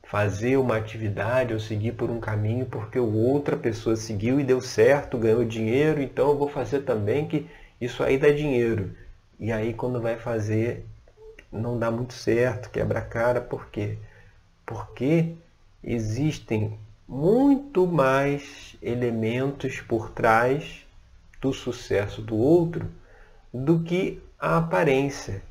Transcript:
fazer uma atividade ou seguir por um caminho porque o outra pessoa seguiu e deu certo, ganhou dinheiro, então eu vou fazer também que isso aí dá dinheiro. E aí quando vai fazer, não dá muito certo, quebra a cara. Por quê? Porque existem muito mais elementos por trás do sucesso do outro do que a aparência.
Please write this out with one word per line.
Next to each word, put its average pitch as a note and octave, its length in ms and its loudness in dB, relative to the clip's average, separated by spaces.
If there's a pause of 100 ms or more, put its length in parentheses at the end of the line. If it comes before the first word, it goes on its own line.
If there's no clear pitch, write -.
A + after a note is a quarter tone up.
fazer G#2 540 0
uma A#2+ 200 2
atividade A2 760 -2
ou A2 80 -2
seguir A2 320 -4
por A#2+ 180 -4
um A#2 80 -4
caminho A2 480 -2
porque B2 320 -6
o A2 160 2
outra C#3 420 2
pessoa A2+ 380 -2
seguiu A2 460 0
e C#3+ 40 0
deu B2+ 160 4
certo, B2+ 560 4
ganhou A2+ 280 4
dinheiro, B2 580 0
então C3 280 2
eu C#3+ 80 4
vou C#3+ 100 0
fazer C3 320 -2
também B2 480 0
que D3 200 -2 (320)
isso B2 220 -4
aí C3 160 4
dá D3 120 6
dinheiro. A#2+ 600 2 (480)
E A2 140 -4
aí A2 200 -2
quando B2 280 -4
vai A2+ 160 -2
fazer, A2+ 680 -2 (680)
não A#2+ 280 -4
dá A2+ 120 0
muito A#2+ 220 -6
certo, A2+ 580 -2
quebra A2 280 -2
a A2 40 -4
cara. A#2+ 380 0
Por - 300 -10
quê? G#2+ 260 -6 (720)
Porque D#3 680 0 (460)
existem A2 960 -2 (300)
muito A3 800 4
mais C#3+ 960 0
elementos A#2+ 1000 -2
por A2 300 -2
trás B2 760 2 (540)
do C3+ 120 0
sucesso G#2 680 -4
do A2 160 -4
outro E3 500 4 (680)
do D3 280 2
que F3 420 -4 (160)
a D#3 200 0
aparência. C#3+ 920 0